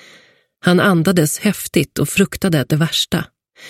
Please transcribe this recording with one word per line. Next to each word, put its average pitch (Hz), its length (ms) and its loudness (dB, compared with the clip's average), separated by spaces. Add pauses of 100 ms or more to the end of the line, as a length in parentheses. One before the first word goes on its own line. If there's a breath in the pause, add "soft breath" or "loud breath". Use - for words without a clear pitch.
(600 soft breath)
Han 180 200 4
andades 175 600 2
häftigt - 600 -2
och 147 100 0
fruktade 175 600 0
det 160 60 0
värsta. 160 500 -2 (440 loud breath)